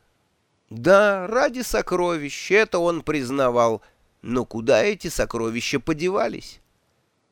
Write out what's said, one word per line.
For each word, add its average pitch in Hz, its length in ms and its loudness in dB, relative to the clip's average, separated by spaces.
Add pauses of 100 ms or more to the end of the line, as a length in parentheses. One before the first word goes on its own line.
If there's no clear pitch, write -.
(680)
Да, 190 580 2
ради 254 360 -2
сокровищ, 175 880 -4
это 208 280 4
он 170 220 0
признавал, 123 800 0 (400)
но 117 240 -4
куда 113 400 2
эти 202 240 -2
сокровища 117 720 -4
подевались? 180 800 -4 (720)